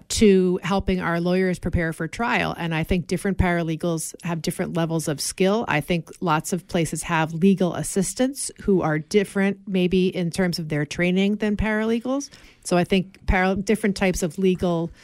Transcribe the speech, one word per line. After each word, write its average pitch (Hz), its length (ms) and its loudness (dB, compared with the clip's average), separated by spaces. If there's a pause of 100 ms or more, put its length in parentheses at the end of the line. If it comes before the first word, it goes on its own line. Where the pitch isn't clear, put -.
to 190 540 4
helping 185 360 0
our 170 220 -2
lawyers 180 380 2
prepare 165 340 -2
for 160 140 -6
trial. 233 500 -2
And 165 160 -4
I 160 100 0
think 180 220 0
different 185 320 -2
paralegals 170 840 0
have 170 180 -4
different 165 340 -4
levels 165 320 -2
of 147 140 -4
skill. 196 460 0
I 151 140 0
think 170 280 -4 (100)
lots 160 320 0
of 175 160 -4
places 165 360 -2
have 160 280 0
legal 175 440 4
assistants 202 760 -2 (140)
who 190 180 4
are 151 160 0
different, 196 680 0
maybe 185 400 2
in 180 240 -2
terms 180 260 0
of 160 120 -6
their 147 140 0
training 185 520 0
than 208 200 -2
paralegals. 226 760 -2 (320)
So - 120 0
I 175 100 4
think - 420 -2
para-, 190 280 4
different 208 400 0
types 185 280 0
of 165 160 -4
legal 175 500 0 (140)